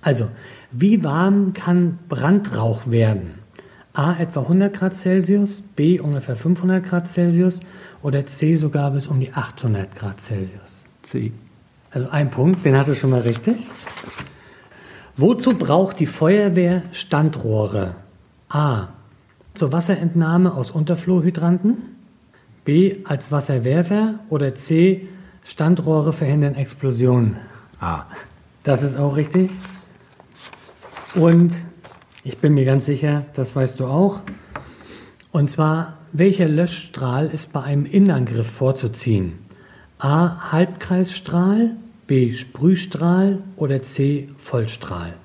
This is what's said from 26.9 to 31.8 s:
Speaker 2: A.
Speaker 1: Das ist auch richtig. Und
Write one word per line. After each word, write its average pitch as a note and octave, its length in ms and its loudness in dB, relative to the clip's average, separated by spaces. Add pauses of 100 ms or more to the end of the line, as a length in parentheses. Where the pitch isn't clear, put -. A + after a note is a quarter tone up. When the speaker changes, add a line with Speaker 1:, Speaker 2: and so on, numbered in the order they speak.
Speaker 2:
A. E2+ 220 -6 (600)
Speaker 1:
Das C#3 220 2
ist C3+ 120 -4
auch C#3+ 200 -2
richtig. F#3 340 0 (1600)
Und E3+ 380 6 (680)